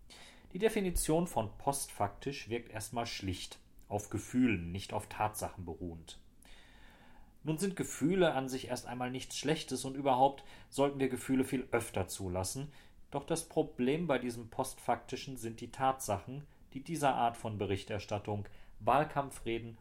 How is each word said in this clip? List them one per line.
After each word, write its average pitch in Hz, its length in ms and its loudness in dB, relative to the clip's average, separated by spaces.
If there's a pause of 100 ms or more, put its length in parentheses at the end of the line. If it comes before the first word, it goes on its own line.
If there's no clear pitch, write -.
(520)
Die 180 80 -6
Definition 185 680 4
von 107 320 -2
postfaktisch - 920 -2
wirkt 117 200 -4
erstmal 117 360 -4
schlicht, - 540 -4 (280)
auf 104 220 -4
Gefühlen, 101 640 2
nicht 95 180 -6
auf 107 160 -4
Tatsachen - 560 -4
beruhend. 82 560 -8 (1300)
Nun 156 120 0
sind 190 160 0
Gefühle 165 580 4
an 131 160 0
sich 127 200 -4
erst 123 180 -4
einmal 123 240 -4
nichts - 260 -6
Schlechtes 143 480 0
und 135 100 -6
überhaupt 135 480 4 (280)
sollten 139 280 4
wir 131 100 4
Gefühle 131 340 2
viel 127 260 0
öfter 107 380 0
zulassen. 95 640 -4 (400)
Doch 143 120 -2
das - 240 0
Problem 156 600 2
bei 135 100 4
diesem 120 320 -4
Postfaktischen - 880 -2
sind 113 240 -6
die 120 100 -10
Tatsachen, 131 760 0 (260)
die 135 100 -8
dieser 147 300 2
Art 120 240 2
von 107 220 -4
Berichterstattung, 101 880 -2 (320)
Wahlkampfreden 117 1000 2